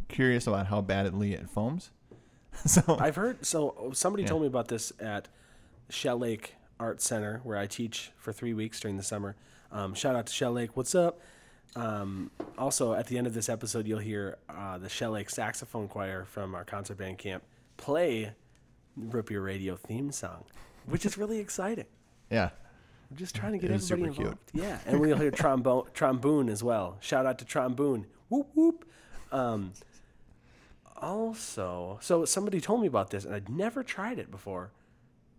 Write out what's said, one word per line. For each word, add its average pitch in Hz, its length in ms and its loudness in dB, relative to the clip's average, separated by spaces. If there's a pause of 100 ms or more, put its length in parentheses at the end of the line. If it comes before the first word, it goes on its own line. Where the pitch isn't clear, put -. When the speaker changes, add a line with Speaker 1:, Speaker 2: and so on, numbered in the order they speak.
Speaker 1:
curious 123 400 4
about 98 200 2
how 104 140 4
badly 98 520 2
it - 160 -6
foams. 127 460 -2
<laughs> - 40 -20 (640)
So 160 160 10 (200)
Speaker 2:
I've 151 160 2
heard, 214 280 -2
so 139 480 0
somebody 196 300 0
Speaker 1:
Yeah. - 60 2
Speaker 2:
told 160 140 4
me 147 40 4
about 123 220 0
this 117 320 -4
at 104 260 -4 (600)
Shell 123 300 0
Lake 117 360 -4 (240)
Art 113 220 -4
Center, 107 420 -2
where 110 140 -2
I 101 100 0
teach - 480 -6
for - 160 -8
three 117 220 -4
weeks 110 260 -4
during 104 160 -4
the 98 80 -6
summer. 101 320 -4 (380)
Um, 98 200 -4
shout 127 220 0
out 117 120 -2
to - 60 -8
Shell 123 200 0
Lake. 120 240 -2
What's 131 180 -2
up? 175 240 4 (560)
Um, 101 560 -4 (260)
also, 127 360 2
at 117 140 0
the 123 100 -2
end 123 100 0
of 117 60 -2
this 113 160 -4
episode, 113 360 -4
you'll 107 140 -2
hear, 104 380 -4 (100)
uh, 95 300 -10
the 95 100 -10
Shell 113 240 -4
Lake 104 180 -4
Saxophone 110 600 -4
Choir 95 340 -6
from 95 320 -8
our 87 80 -8
concert 101 340 -8
band 95 200 -8
camp - 260 -8 (320)
play 139 560 0 (640)
Root 110 300 -4
Beer 101 160 -4
Radio 95 340 -4
theme 135 380 -6
song, 87 320 -8 (400)
which - 200 -2
is 202 120 0
really 214 220 -2
exciting. 202 480 -4 (440)
Speaker 1:
Yeah. 101 200 2 (600)
Speaker 2:
I'm 135 60 -14
just 180 180 -10
trying 196 160 -2
to 208 60 0
get 175 120 0
Speaker 1:
It - 60 4
is 190 160 0
Speaker 2:
everybody 175 240 2
Speaker 1:
super - 140 0
cute. - 80 -8 (160)
Speaker 2:
involved. 175 320 -2
Yeah, - 40 -4
and 143 120 6
we'll 151 160 6
hear 147 140 4
trombo-, 127 580 4
<laughs> - 40 -20
tromboon 135 540 4
as 104 160 0
well. 104 380 2
Shout 131 240 2
out 127 140 2
to 117 60 -14
tromboon. 127 640 2 (220)
Whoop, 285 260 2
whoop. 330 300 6 (480)
Um, 110 400 0 (1200)
also, 107 1040 -4
so 165 240 4
somebody 196 360 2
told 226 200 2
me 208 60 4
about 107 220 4
this, 98 160 -4
and 104 100 -4
I'd 98 140 -6
never 214 340 -2
tried 220 340 -6
it 117 140 -10
before. 98 400 -8 (680)